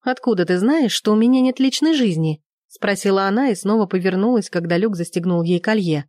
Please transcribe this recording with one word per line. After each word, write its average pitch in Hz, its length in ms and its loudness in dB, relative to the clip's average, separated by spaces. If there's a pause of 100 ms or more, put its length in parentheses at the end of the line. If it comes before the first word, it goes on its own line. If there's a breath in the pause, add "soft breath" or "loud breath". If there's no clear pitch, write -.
«Откуда 233 440 -2
ты 180 140 0
знаешь, 254 340 2
что - 200 -2
у 214 40 4
меня 247 240 4
нет 254 200 0
личной 294 340 0
жизни?» 160 480 0 (240)
спросила 196 640 -2
она 240 220 0
и 208 40 0
снова 208 300 0
повернулась, 190 640 0
когда 170 300 -2
Люк 208 180 0
застегнул 170 460 -2
ей 175 180 0
колье. 175 480 -2